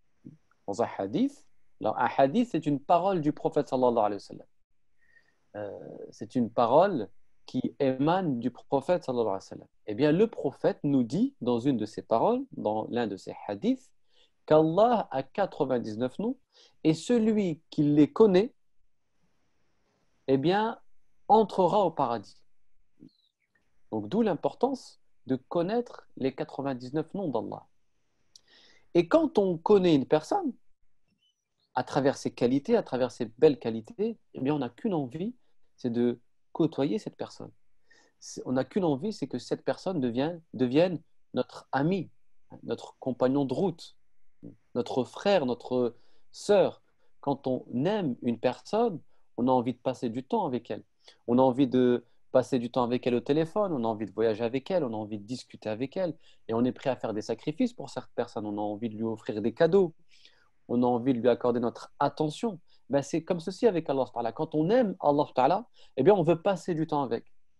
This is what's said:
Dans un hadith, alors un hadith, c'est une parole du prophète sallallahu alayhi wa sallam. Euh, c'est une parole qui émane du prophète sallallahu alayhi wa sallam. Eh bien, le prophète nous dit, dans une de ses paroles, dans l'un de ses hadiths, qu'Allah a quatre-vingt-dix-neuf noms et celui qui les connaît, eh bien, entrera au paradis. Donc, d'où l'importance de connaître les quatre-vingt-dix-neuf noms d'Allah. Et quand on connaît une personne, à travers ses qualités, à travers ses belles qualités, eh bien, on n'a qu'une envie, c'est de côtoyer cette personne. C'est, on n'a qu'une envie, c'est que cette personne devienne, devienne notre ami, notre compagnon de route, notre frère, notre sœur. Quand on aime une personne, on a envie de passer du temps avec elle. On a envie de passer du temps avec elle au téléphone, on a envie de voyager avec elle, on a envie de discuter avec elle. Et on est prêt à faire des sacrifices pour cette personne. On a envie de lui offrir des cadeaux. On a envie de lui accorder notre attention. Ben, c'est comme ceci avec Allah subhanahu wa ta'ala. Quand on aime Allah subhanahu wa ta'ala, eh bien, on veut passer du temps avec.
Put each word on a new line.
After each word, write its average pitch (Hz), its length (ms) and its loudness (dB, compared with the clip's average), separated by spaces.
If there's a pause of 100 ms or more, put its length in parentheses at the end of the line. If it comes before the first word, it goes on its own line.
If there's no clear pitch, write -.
(680)
Dans 101 160 -4
un 107 60 0 (100)
hadith, 143 480 -4 (340)
alors - 180 -2
un 120 160 0
hadith, 151 360 2
c'est 160 160 -4
une 143 120 2
parole 180 440 0
du 147 100 0
prophète 151 360 -2
sallallahu 123 360 2
alayhi 104 120 -2
wa 95 40 -12
sallam. - 260 -18 (1080)
Euh, 101 220 -10 (320)
c'est - 240 -12
une 117 160 0
parole 131 580 4 (380)
qui - 320 -4
émane 143 600 0
du 123 120 -4
prophète 165 540 -2
sallallahu 120 240 -2
alayhi 95 80 -2
wa 98 40 -10
sallam. - 280 -18 (180)
Eh 107 80 -6
bien, 147 180 4
le 196 140 4
prophète - 580 -4
nous 139 200 4
dit, 185 360 -2
dans 120 180 0
une 127 200 0
de 107 80 -4
ses - 160 -10
paroles, 202 500 2
dans - 380 -4
l'un 117 160 -2
de 98 100 -6
ses 92 180 -14 (120)
hadiths, 196 440 -4 (540)
qu'Allah 175 680 4
a 135 120 -4
quatre-vingt-dix-neuf 127 960 -2
noms 226 180 -4 (480)
et 156 80 6
celui 214 800 0
qui - 120 0
les 147 300 6
connaît, 208 400 6 (1700)
eh 135 100 4
bien, 196 420 0 (480)
entrera 190 580 4
au 165 60 0
paradis. 120 500 -4 (1500)
Donc, 104 180 -6
d'où 208 140 0
l'importance 220 800 -2 (260)
de 131 80 -2
connaître 185 840 -4
les 135 160 -2
quatre-vingt-dix-neuf 139 840 -6
noms 190 140 -4
d'Allah. 104 380 -6 (1300)
Et 170 140 4
quand 311 300 4
on 190 200 2
connaît 185 360 4
une 131 120 2
personne, 285 460 0 (1200)
à 127 80 -2
travers 135 340 0
ses - 160 -6
qualités, 139 440 0
à 196 80 0
travers 123 260 -2
ses - 160 -8 (120)
belles 143 200 6
qualités, 123 600 -6 (160)
eh 143 60 -12
bien, 135 140 0
on 147 60 -2
n'a 123 80 -4
qu'une 202 260 -6
envie, 160 400 -6 (420)
c'est 120 140 -6
de 120 300 0 (320)
côtoyer 160 460 -2
cette - 180 -14
personne. - 340 -14 (680)
C'est, - 260 -14
on 131 80 -6
n'a 131 120 0
qu'une 190 200 -2
envie, 156 280 0
c'est 139 160 -8
que 127 100 -6
cette - 260 -8
personne 175 360 -4
devienne, 135 420 -2 (120)
devienne 139 460 2 (340)
notre - 380 -8
ami, 156 380 -2 (540)
notre - 340 -10
compagnon 131 460 0
de 127 100 -4
route, 170 420 -4 (760)
notre 120 300 -2
frère, 185 420 0
notre 123 480 -2 (380)
sœur. 180 500 2 (380)
Quand 139 260 -4
on 127 180 -2 (200)
aime 180 380 -2
une 117 160 -2
personne, 196 640 -2 (360)
on 120 120 0
a 131 40 4
envie 123 200 2
de - 60 -18
passer 127 320 -4
du 123 120 -8
temps 220 220 -2
avec 123 260 -6
elle. 104 120 -8 (440)
On 120 120 2
a 131 40 6
envie 131 240 4
de 123 380 2 (260)
passer 127 280 2
du 120 120 -6
temps 127 120 0
avec 123 240 -2
elle 123 80 2
au 120 60 0
téléphone, 165 520 0
on 123 120 -2
a 113 40 0
envie 110 180 -4
de - 60 -14
voyager 110 320 0
avec 131 260 -4
elle, 175 140 0
on 117 80 -4
a 107 40 -6
envie 107 220 -8
de 101 60 -14
discuter - 460 -10
avec 120 260 -6
elle. 185 180 -4 (340)
Et 110 40 -4
on 117 120 0
est 127 80 0
prêt - 180 -4
à 123 60 -2
faire 113 180 -6
des 104 80 -4
sacrifices 151 500 -4
pour 131 160 -14
cette - 160 -12 (100)
personne. 113 300 -6
On 104 140 -6
a - 20 -6
envie 107 300 -6
de 107 60 -10
lui 113 80 -6
offrir 110 360 -6
des 110 140 -2
cadeaux. 170 400 2 (720)
On 120 140 0
a 123 40 4
envie 123 280 0
de 117 60 -4
lui 120 80 2
accorder 120 300 2
notre 113 400 -6
attention. 156 600 -4 (300)
Ben, 139 120 2
c'est 160 220 -4
comme 180 160 -2
ceci 196 260 -2
avec 170 220 0
Allah 135 180 0
subhanahu 117 200 -6
wa 113 40 -4
ta'ala. - 20 -6
Quand 156 220 -6
on 156 140 2
aime 220 320 2
Allah 147 260 4
subhanahu - 20 -8
wa - 60 -20
ta'ala, 170 320 2 (300)
eh 131 60 2
bien, 190 120 8
on 185 80 4
veut 160 180 2
passer 190 340 -2
du 156 120 -2
temps 147 160 0
avec. 117 300 -6 (280)